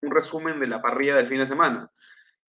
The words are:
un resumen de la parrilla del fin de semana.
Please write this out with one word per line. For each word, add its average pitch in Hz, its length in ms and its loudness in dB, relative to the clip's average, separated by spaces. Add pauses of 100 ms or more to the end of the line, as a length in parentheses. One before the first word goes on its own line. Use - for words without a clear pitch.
un 147 100 -4
resumen 156 500 -2
de 131 80 -2
la 113 120 -4
parrilla 135 360 2
del 123 100 6
fin 131 120 -2
de 135 80 2
semana. 139 440 0 (600)